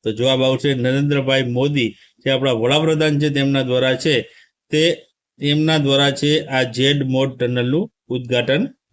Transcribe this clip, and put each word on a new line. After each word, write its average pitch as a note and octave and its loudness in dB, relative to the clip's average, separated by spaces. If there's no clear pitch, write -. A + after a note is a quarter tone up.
તો - -4
જવાબ B2+ 0
આવશે C3 0
નરેન્દ્રભાઈ C3+ 0
મોદી C3 0
જે - -6
આપણા C3 0
વડાપ્રધાન D#3 2
છે D3+ 0
તેમના C#3 0
દ્વારા B2+ 0
છે C#3+ 0
તે, D#3 2
તેમના D3+ 2
દ્વારા C#3 2
છે D3 2
આ C3 0
ઝેડ C3+ 0
મોડ C3 0
ટનલનું B2 -2
ઉદ્ઘાટન B2 -2